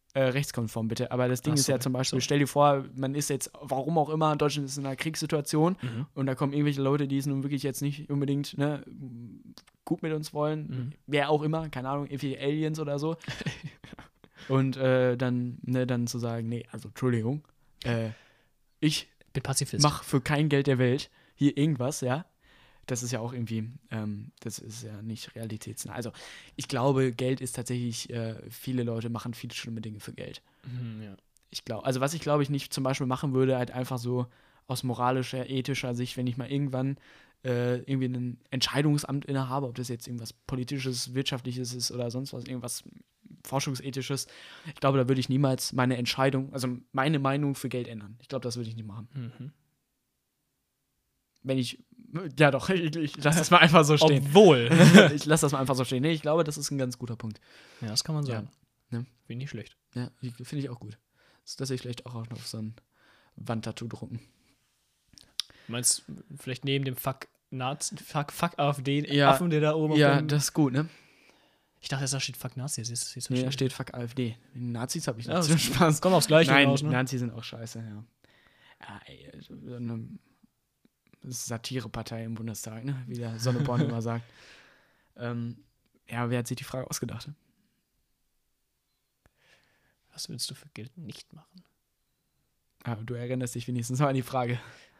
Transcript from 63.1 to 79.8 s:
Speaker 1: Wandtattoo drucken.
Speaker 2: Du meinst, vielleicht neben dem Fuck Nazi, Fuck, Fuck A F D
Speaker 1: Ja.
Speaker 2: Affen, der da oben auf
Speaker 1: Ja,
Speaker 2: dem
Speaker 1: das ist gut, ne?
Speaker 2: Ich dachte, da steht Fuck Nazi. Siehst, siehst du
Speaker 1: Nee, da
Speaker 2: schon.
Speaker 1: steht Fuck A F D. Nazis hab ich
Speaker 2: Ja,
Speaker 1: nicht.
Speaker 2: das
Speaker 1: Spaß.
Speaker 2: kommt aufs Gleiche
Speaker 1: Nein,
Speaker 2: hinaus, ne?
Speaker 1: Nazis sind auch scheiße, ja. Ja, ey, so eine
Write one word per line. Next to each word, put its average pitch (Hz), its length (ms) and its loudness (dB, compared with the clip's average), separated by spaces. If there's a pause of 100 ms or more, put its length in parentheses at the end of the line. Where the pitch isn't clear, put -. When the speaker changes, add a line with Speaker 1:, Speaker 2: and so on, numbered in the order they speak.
Speaker 1:
Wandtattoo 113 500 -6
drucken. - 340 -10 (1500)
Speaker 2:
Du 113 60 -10
meinst, - 320 0 (320)
vielleicht 127 280 -8
neben 139 200 2
dem 131 120 -4
Fuck - 320 -6 (220)
Nazi, 131 460 -6
Fuck, - 360 -6
Fuck - 260 -2
A 147 120 4
F 139 120 -2
D 143 220 0 (100)
Speaker 1:
Ja. 143 160 8
Speaker 2:
Affen, 170 200 4
der 151 100 4
da 151 140 4
oben 156 200 2
auf 156 40 6
Speaker 1:
Ja, 143 200 8
Speaker 2:
dem 151 100 0
Speaker 1:
das 143 160 2
ist - 80 -2
gut, 143 200 4
ne? 151 160 0 (920)
Speaker 2:
Ich - 80 -14
dachte, 139 220 -4
da 139 100 -2
steht 135 160 -8
Fuck - 200 -10
Nazi. 123 280 -6
Siehst, 120 260 -6
siehst - 180 -12
du 127 60 0
Speaker 1:
Nee, 127 60 2
da 127 60 0
Speaker 2:
schon. 135 60 -2
Speaker 1:
steht 131 200 0
Fuck - 220 -10
A 123 80 -6
F 117 120 -8
D. 120 220 -2 (180)
Nazis 123 520 -6
hab 117 120 -4
ich 120 80 -10
Speaker 2:
Ja, 160 120 0
Speaker 1:
nicht. 160 140 2
Speaker 2:
das 165 100 6
Speaker 1:
Spaß. 160 380 4
Speaker 2:
kommt 185 160 4
aufs 147 100 4
Gleiche 156 240 8
Speaker 1:
Nein, 139 120 8
Speaker 2:
hinaus, 139 200 4
ne? 147 80 -2
Speaker 1:
Nazis 127 300 0
sind 120 120 -4
auch 117 120 -12
scheiße, 117 340 -12
ja. 110 260 -12 (760)
Ja, - 260 -18
ey, - 240 -20 (100)
so - 140 -20 (200)
eine 117 340 -8 (1120)